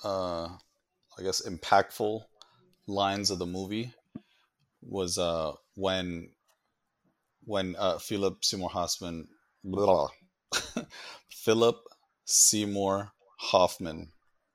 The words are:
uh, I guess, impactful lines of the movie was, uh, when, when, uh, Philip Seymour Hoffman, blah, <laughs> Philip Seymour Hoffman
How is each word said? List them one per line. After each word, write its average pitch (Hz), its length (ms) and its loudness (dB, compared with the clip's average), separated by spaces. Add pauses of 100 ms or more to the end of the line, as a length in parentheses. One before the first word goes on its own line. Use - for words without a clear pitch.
uh, 90 440 -4
I - 760 -20
guess, 95 240 -2
impactful 107 760 2 (640)
lines 98 440 0
of 90 80 -4
the 90 60 -4
movie 98 480 -6 (880)
was, 92 360 -4
uh, 82 360 0 (220)
when, 92 540 -4 (1160)
when, 95 320 -2
uh, 92 220 0
Philip 98 440 -2
Seymour 92 260 -2
Hoffman, 85 580 -6 (360)
blah, 92 460 4 (420)
<laughs> - 360 -6 (420)
Philip 117 480 4 (480)
Seymour 101 840 2 (260)
Hoffman 87 760 2 (440)